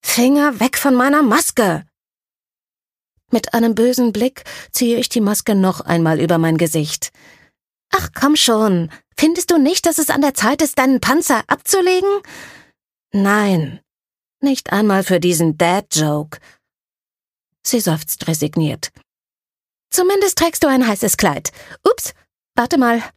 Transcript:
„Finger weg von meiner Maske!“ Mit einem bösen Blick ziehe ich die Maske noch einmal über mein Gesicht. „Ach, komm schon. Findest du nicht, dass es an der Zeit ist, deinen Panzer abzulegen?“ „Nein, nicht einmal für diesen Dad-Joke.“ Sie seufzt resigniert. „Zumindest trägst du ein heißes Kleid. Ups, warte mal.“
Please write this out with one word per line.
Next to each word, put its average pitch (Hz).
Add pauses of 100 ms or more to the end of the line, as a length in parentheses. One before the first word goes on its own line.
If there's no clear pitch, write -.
„Finger 269
weg 247
von 277
meiner 285
Maske!“ 208 (1400)
Mit -
einem 233
bösen 240
Blick 226 (280)
ziehe 233
ich 247
die 233
Maske 208
noch 190
einmal 165
über 170
mein 165
Gesicht. 160 (840)
„Ach, -
komm 294
schon. 208 (260)
Findest 339
du 339
nicht, 294
dass 320
es 311
an 277
der 277
Zeit 254
ist, 302
deinen 262
Panzer 277
abzulegen?“ 370 (1000)
„Nein, 196 (600)
nicht 269
einmal 196
für 185
diesen 165
Dad-Joke.“ 156 (1200)
Sie -
seufzt -
resigniert. 156 (1000)
„Zumindest 381
trägst -
du 294
ein 254
heißes 208
Kleid. 151 (360)
Ups, - (420)
warte 240
mal.“ 233 (140)